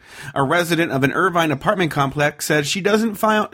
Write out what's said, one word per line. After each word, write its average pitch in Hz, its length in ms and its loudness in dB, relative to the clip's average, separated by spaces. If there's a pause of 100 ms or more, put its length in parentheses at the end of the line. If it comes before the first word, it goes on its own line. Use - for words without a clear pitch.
(340)
A 139 80 2
resident 165 500 0
of 131 120 0
an 139 80 2
Irvine 170 400 0
apartment 170 400 0
complex 147 520 -2
said 151 220 2
she 190 160 -4
doesn't 214 320 2
file, 214 400 0